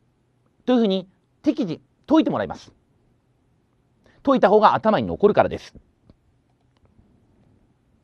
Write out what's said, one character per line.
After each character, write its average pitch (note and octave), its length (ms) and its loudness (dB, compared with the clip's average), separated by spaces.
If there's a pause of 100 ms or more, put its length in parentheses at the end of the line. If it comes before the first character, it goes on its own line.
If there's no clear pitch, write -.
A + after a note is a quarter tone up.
(640)
と B3+ 80 0
い - 40 2
う - 20 2
ふ - 40 2
う A3 40 0
に F#3+ 200 -6 (340)
適 D4+ 240 -4
時 D#3+ 160 -10 (260)
解 D#4 140 2
い - 20 0
て - 60 -2
も C#3 80 -4
ら G#2 80 -4
い - 20 -12
ま - 80 -12
す。 - 160 -20 (1500)
解 C4+ 140 2
い - 20 0
た A3+ 100 4
方 G#3 120 4
が F3 140 4
頭 G#3 240 0
に G#2+ 80 -4
残 E2+ 200 -2
る G#3 60 2
か A2 100 2
ら F2+ 60 -2
で E2 80 -10
す。 - 180 -18 (2250)